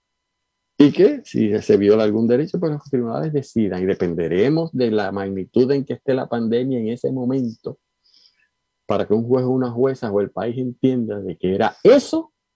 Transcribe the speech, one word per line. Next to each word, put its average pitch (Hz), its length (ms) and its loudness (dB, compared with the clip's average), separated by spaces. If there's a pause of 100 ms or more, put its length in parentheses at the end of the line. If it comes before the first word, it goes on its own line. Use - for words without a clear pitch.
(760)
Y 143 140 6
que 220 320 2
si 107 360 -2
se 107 180 4
viola 104 260 4
algún 110 240 0
derecho, 147 320 0
pues 170 120 -2
los 147 120 -8
tribunales 135 500 -4
decidan 107 480 -2
y 92 60 0
dependeremos 92 840 0
de 123 180 0
la 104 200 -2
magnitud 98 600 -2
en 139 140 0
que 127 80 -8
esté 131 200 -4
la 127 160 -4
pandemia 120 500 -2
en 110 100 -4
ese 123 220 -4
momento 127 680 -6 (1040)
para 98 220 -2
que 104 60 0
un 113 140 0
juez 127 160 2
o 127 60 -2
una 127 220 -2
jueza 127 400 -2
o 101 100 0
el 98 80 -2
país 117 280 -6
entienda 123 600 -2
de 92 180 -8
que 92 180 -2
era 104 280 0
eso 285 480 4 (240)